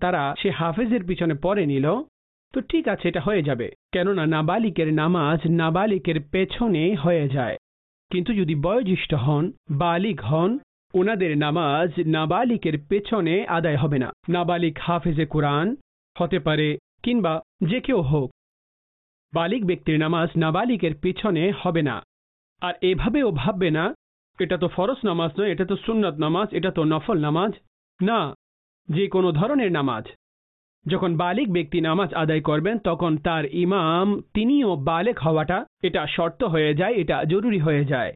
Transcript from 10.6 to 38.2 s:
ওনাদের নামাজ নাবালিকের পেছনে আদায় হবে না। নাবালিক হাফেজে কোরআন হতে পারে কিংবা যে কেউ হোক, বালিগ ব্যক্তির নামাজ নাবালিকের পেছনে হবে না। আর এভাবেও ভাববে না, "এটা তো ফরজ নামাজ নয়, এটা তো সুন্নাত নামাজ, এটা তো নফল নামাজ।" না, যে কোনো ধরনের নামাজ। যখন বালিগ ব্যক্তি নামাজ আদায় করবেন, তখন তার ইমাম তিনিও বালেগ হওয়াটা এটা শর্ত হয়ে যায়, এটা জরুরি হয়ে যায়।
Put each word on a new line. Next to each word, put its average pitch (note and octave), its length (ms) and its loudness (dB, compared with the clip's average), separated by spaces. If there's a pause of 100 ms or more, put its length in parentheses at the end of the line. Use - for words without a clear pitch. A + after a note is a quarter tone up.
ওনাদের F3+ 440 2
নামাজ D#3 520 0 (160)
নাবালিকের D#3+ 720 0 (100)
পেছনে G3+ 580 0
আদায় E3 300 0
হবে C#3+ 220 0
না। B2 140 -2 (160)
নাবালিক E3+ 520 0
হাফেজে E3 460 0
কোরআন D3+ 500 0 (420)
হতে F3 200 0
পারে D3+ 400 0 (240)
কিংবা F#3+ 400 0 (180)
যে G3 200 0
কেউ B3 200 0
হোক, C#3 300 0 (1040)
বালিগ F#3+ 300 0
ব্যক্তির D#3+ 340 0
নামাজ E3 380 0
নাবালিকের E3 680 0
পেছনে F3+ 500 0 (100)
হবে E3+ 200 0
না। A#2+ 200 -2 (580)
আর F3+ 200 -4
এভাবেও G3 500 2
ভাববে F3 400 0
না, E3 240 0 (460)
"এটা F3+ 160 0
তো E3 120 0
ফরজ G#3+ 360 -2
নামাজ E3+ 360 -2
নয়, G3+ 120 0
এটা F#3 120 -2
তো F#3+ 120 -2
সুন্নাত G#3 380 0
নামাজ, E3 380 0
এটা F3 180 -2
তো D#3+ 140 0
নফল D#3 340 0
নামাজ।" D#3+ 340 0 (500)
না, F#3+ 320 0 (540)
যে F3+ 180 0
কোনো F3+ 260 2
ধরনের G#3+ 400 2
নামাজ। C3 320 0 (840)
যখন F3 300 0
বালিগ F#3 360 0
ব্যক্তি E3+ 280 -2
নামাজ D#3+ 340 0
আদায় D#3 260 0
করবেন, D#3+ 380 0
তখন E3+ 380 0
তার D#3+ 280 -2
ইমাম F3 800 0 (120)
তিনিও A3+ 420 2
বালেগ E3 420 0
হওয়াটা D#3+ 460 0 (180)
এটা E3+ 240 -2
শর্ত E3+ 380 -2
হয়ে D#3 300 2
যায়, F#3 200 0
এটা D#3 300 0
জরুরি G3 340 2
হয়ে D3 260 2
যায়। B2 320 -2